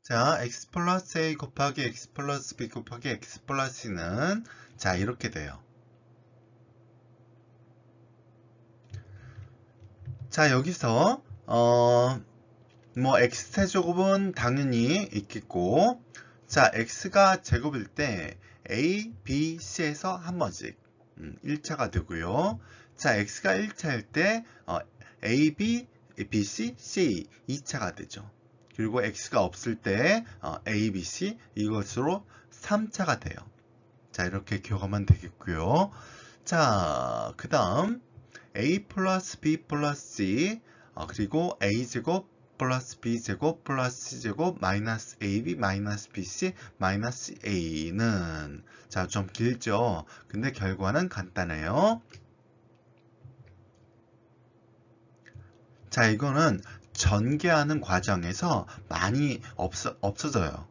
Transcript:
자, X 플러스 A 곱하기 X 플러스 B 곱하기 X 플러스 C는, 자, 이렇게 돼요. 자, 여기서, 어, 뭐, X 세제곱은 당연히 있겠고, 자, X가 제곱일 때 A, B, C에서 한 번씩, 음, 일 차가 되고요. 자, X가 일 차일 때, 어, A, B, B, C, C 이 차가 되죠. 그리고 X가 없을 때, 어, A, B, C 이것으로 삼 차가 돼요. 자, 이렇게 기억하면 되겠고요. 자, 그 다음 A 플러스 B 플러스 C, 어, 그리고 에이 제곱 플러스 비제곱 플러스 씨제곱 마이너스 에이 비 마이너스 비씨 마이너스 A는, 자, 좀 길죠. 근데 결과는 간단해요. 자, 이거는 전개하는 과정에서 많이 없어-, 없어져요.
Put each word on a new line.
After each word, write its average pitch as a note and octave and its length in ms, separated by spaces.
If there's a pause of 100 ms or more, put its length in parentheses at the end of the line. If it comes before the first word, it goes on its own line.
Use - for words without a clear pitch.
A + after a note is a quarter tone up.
자, B2+ 400
X - 300
플러스 F3+ 460
A D#3+ 180
곱하기 C#3+ 460
X - 320
플러스 C#3+ 440
B A#2 100
곱하기 A#2 400
X - 380
플러스 C3+ 380
C는, A#2 600 (320)
자, F#2 200
이렇게 A2+ 340
돼요. C#2+ 340 (4000)
자, D3+ 220
여기서, D3 720 (220)
어, A#2+ 760 (760)
뭐, B2+ 220
X - 320
세제곱은 F#3+ 840
당연히 C3 720 (100)
있겠고, G#2 880 (440)
자, B2+ 260
X가 F#3+ 680
제곱일 B2+ 460
때 G#2 500 (320)
A, F#3+ 440 (100)
B, D#3+ 360
C에서 E3 580
한 F3 200
번씩, F2 400 (420)
음, D#2+ 240
일 D3 180
차가 C#3 300
되고요. F#2+ 680 (380)
자, B2 180
X가 G#2 400
일 G3+ 180
차일 B2+ 300
때, G#3 400 (220)
어, E2+ 140 (440)
A, C#3+ 320
B, A#3 320 (420)
B, G#2 140
C, A#3 340
C C3 500 (200)
이 C#3 160
차가 G#2 320
되죠. - 340 (460)
그리고 A2 280
X가 G#2+ 400
없을 G2+ 320
때, D#3 500 (160)
어, D#2+ 140 (120)
A, G#2+ 240
B, F#2 120
C G#3 340 (160)
이것으로 A2 720 (240)
삼 G#3+ 400
차가 E3 300
돼요. - 180 (720)
자, F2+ 140
이렇게 G2 360
기억하면 G2+ 440
되겠고요. F2+ 840 (520)
자, D2+ 960
그 - 120
다음 D3+ 520 (540)
A D#3 320
플러스 F#3 520
B D#3 240
플러스 D3 520
C, C#3+ 460 (340)
어, D#2 120
그리고 G#2+ 540
에이 A2 260
제곱 E3 440 (260)
플러스 B2+ 420
비제곱 A#2 640
플러스 B2+ 460
씨제곱 C3 520
마이너스 G#2 600
에이 G#2 220
비 E3+ 120
마이너스 G2+ 540
비씨 F#2 440 (240)
마이너스 G2+ 580 (100)
A는, E2 1160 (260)
자, F#2 180
좀 G2 200
길죠. A2+ 800 (220)
근데 B2 240
결과는 G2 580
간단해요. F#2 920 (4000)
자, A#2 180
이거는 C3 540 (320)
전개하는 D3 880
과정에서 G2 840 (200)
많이 G#2+ 540 (140)
없어-, - 460
없어져요. G2+ 680